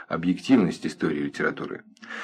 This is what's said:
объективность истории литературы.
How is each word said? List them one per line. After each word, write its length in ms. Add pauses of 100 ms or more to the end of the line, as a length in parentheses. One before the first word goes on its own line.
объективность 800
истории 340
литературы. 640 (400)